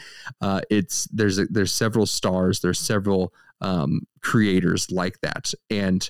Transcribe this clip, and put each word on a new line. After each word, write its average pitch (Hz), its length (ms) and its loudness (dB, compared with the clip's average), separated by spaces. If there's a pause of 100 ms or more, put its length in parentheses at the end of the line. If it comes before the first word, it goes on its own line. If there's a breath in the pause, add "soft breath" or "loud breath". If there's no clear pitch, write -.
(400 loud breath)
Uh, 98 200 0 (100)
it's, - 420 0
there's 104 260 2
a, 98 80 2
there's 101 260 0
several 110 340 2
stars, 92 540 0
there's 90 200 0
several, 98 540 0 (260 soft breath)
um, 87 460 0 (160)
creators 92 680 2
like 90 300 -4
that. - 320 -6 (160)
And 95 420 0